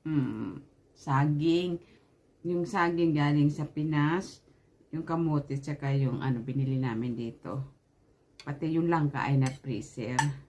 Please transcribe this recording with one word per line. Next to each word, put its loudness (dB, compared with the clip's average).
mm, -2
saging. 2
Yung -2
saging 2
galing 4
sa -6
Pinas, 0
yung -6
kamote, 0
saka -4
yung 2
ano, 0
binili -2
namin -2
dito. -8
Pati -6
yung 2
langka 2
ay 2
na-freezer. -4